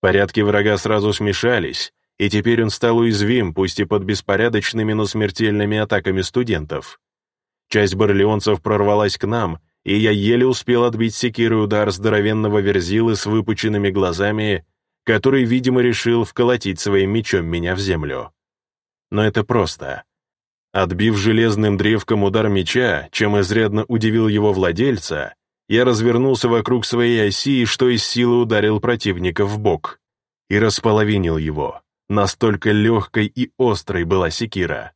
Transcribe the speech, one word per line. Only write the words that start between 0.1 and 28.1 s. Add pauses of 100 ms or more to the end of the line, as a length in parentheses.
врага
сразу
смешались, (260)
и
теперь
он
стал
уязвим,
пусть
и
под
беспорядочными,
но
смертельными
атаками
студентов. (680)
Часть
барлеонцев
прорвалась
к
нам, (260)
и
я
еле
успел
отбить
секирой
удар
здоровенного
верзилы
с
выпученными
глазами, (420)
который,
видимо,
решил
вколотить
своим
мечом
меня
в
землю. (800)
Но
это
просто. (720)
Отбив
железным
древком
удар
меча,
чем
изрядно
удивил
его
владельца, (340)
я
развернулся
вокруг
своей
оси
и
что
из
силы